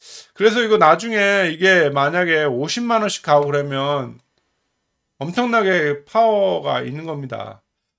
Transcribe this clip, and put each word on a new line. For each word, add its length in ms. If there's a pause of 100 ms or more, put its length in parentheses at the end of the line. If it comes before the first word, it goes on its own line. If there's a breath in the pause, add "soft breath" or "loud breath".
(320 loud breath)
그래서 300
이거 140
나중에 760
이게 380
만약에 540
오십만 580
원씩 200
가고 240
그러면 720 (1000)
엄청나게 840
파워가 800
있는 220
겁니다. 580 (360)